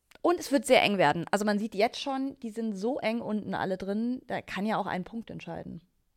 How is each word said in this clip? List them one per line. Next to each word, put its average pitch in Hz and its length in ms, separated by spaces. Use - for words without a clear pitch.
Und 349 180
es 311 120
wird 262 140
sehr 262 160
eng 202 160
werden. 165 340
Also 202 140
man 208 140
sieht 220 160
jetzt 220 260
schon, 269 400
die 233 80
sind 220 260
so 220 240
eng 226 220
unten 208 320
alle 180 240
drin, 220 500
da 185 140
kann - 240
ja 214 120
auch 196 80
ein 185 200
Punkt 226 240
entscheiden. 165 520